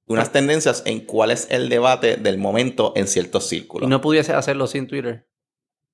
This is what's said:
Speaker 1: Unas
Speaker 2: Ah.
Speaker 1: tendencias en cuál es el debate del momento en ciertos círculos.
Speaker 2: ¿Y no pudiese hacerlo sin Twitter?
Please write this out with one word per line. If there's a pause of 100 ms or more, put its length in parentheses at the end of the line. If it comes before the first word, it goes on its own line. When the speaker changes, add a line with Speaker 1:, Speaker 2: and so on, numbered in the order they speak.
Speaker 1:
Unas
Speaker 2:
Ah.
Speaker 1:
tendencias
en
cuál
es
el
debate
del
momento
en
ciertos
círculos.
Speaker 2:
¿Y
no
pudiese
hacerlo
sin
Twitter? (640)